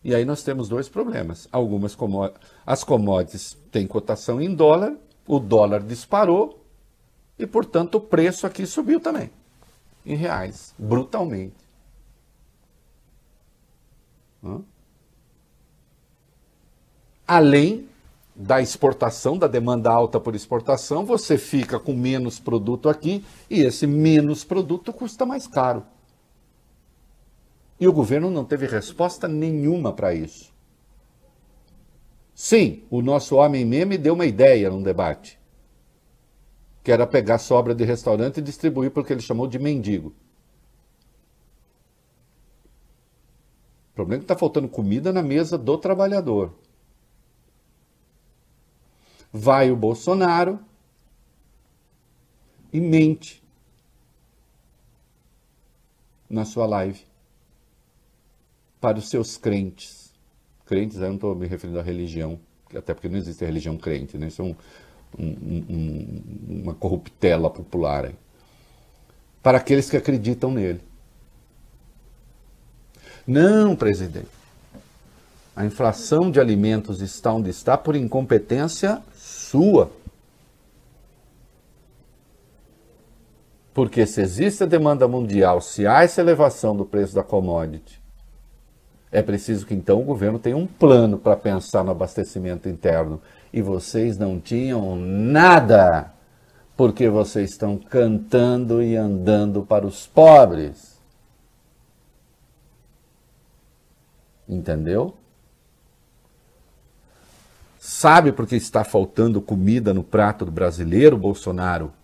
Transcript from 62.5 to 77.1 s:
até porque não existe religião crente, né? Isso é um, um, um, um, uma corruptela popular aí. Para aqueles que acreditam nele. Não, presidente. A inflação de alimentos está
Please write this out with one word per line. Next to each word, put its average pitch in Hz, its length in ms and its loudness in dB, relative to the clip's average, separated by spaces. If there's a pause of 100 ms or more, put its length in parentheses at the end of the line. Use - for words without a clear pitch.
até - 220 -10
porque - 140 -12
não 92 100 -6
existe 85 260 -10
religião 80 320 -8
crente, 71 400 -10
né? 78 120 -10
Isso - 120 -14
é 92 40 -6
um, 87 100 -8 (640)
um, 82 80 -8
um, 80 420 -10
um, 80 920 -10
uma 85 120 -10
corruptela 82 760 -2
popular 73 540 -4
aí. 65 100 -12 (1300)
Para - 160 4
aqueles 139 320 0
que 151 60 -2
acreditam 127 560 -2
nele. 92 280 -4 (2500)
Não, 196 480 4
presidente. 92 540 -4 (1300)
A 104 80 -6
inflação 131 680 0
de 139 80 4
alimentos 107 600 0
está 98 320 -4